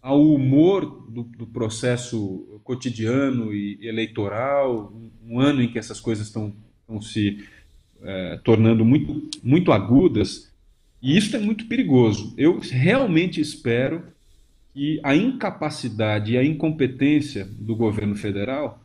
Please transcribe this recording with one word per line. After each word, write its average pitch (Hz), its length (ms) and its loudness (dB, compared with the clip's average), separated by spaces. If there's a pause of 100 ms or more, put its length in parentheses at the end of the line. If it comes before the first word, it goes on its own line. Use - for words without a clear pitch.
ao 143 240 4
humor 151 840 4
do, 117 120 -10
do 117 220 -14
processo 107 1160 -6
cotidiano 120 880 -4
e 101 320 -8
eleitoral, 113 1080 -4
um, 113 380 -18
um 123 60 -2
ano 139 220 2
em 113 100 0
que 120 60 -8
essas 110 220 -10
coisas 107 280 -4
estão, 107 260 -8 (260)
estão 107 220 -12
se, 104 420 -2 (580)
é, 95 420 -8
tornando 113 420 6
muito, - 440 2 (140)
muito 156 280 4
agudas, 110 800 2 (520)
e 139 160 2
isso - 180 0
é 233 40 -2
muito 208 280 -4
perigoso. 123 680 2
Eu 165 220 2
realmente 175 840 0
espero 135 600 -4 (720)
que 147 300 -4
a 139 120 2
incapacidade 120 1160 -2
e 123 60 2
a 127 60 4
incompetência 147 1000 0
do 107 300 -8
governo 104 400 0
federal 104 680 -6